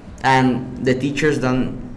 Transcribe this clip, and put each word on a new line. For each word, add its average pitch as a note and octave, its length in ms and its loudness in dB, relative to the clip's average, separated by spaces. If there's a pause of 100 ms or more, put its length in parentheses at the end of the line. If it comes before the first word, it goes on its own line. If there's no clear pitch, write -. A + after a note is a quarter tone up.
(220)
And B2+ 640 2
the B2+ 80 4
teachers D3 460 0
don't B2+ 400 -2 (180)